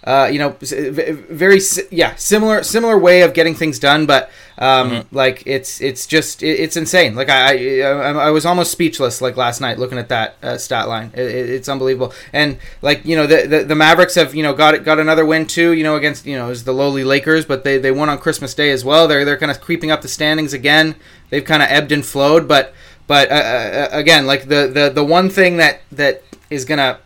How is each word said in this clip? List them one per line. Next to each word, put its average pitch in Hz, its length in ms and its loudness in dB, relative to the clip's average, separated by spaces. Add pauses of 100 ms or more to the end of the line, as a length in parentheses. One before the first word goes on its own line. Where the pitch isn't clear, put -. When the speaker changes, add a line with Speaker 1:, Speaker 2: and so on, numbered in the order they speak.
Speaker 1:
uh, 135 280 2
you 147 60 -2
know, 143 240 -4
s-, 139 100 -12
v-, 147 400 -4
very, 180 480 2
si-, 190 300 -4
yeah, 165 260 -2
similar, 214 460 0
similar 226 360 2
way 180 240 8
of 170 120 2
getting 165 200 2
things 156 240 -4
done, 147 280 2
but, 139 240 2 (280)
um, 127 320 2
Speaker 2:
Mm-hmm. 120 260 -10
Speaker 1:
like, 131 300 0
it's, 135 340 -6
it's - 260 -6
just, - 360 -2
it, 156 180 -2
it's 160 160 -4
insane. 156 380 0
Like, 135 160 -4
I, 131 500 2
I, 139 60 0
I, 139 260 -2
I 151 180 0
was 156 160 2
almost 175 260 0
speechless, 143 500 -2
like, 123 140 -4
last 120 240 -2
night 120 180 -6
looking 127 200 -6
at 117 120 -10
that, 113 320 -4
uh, 123 160 -8
stat 113 300 -6
line. 113 260 -8
It, 120 120 -8
it, 123 240 -6
it's 127 180 -8
unbelievable. 131 440 -4 (200)
And, 143 260 -2 (240)
like, 147 220 -2
you 165 120 -2
know, 151 100 2
the, 147 200 4
the, 147 180 0
the 147 100 -2
Mavericks 165 400 4
have, 147 200 0
you 156 80 -4
know, 147 120 -2
got, 156 300 2
got 156 140 2
another 160 260 2
win 156 220 0
too, 170 260 0
you 160 120 0
know, 151 120 0
against, 143 300 -4
you 139 100 -8
know, 123 100 -6
it 123 40 -8
was 120 140 -10
the 131 100 -4
lowly 139 300 -2
Lakers, 147 420 0
but 135 180 -4
they, 139 140 0
they 135 140 0
won 147 180 0
on 139 80 -4
Christmas 147 360 -6
Day 147 160 0
as 123 140 -2
well. 156 240 4
They're, 143 160 2
they're 143 140 -2
kinda 147 200 -4
creeping 165 320 -6
up 156 120 0
the 135 60 -14
standings 156 460 -2
again. 151 400 2 (340)
They've 143 160 -4
kinda 151 260 2
ebbed 147 220 0
and 147 120 -2
flowed, 143 440 2
but, 139 240 2 (340)
but, 143 240 2
uh, - 40 0
uh, 120 580 -2
again, 147 340 2
like, 135 220 -2
the, 143 180 2
the, 139 280 0
the 147 100 0
one 175 240 2
thing 180 300 2
that, 151 240 2 (100)
that 139 300 -2 (280)
is 135 140 -6
gonna 135 420 -2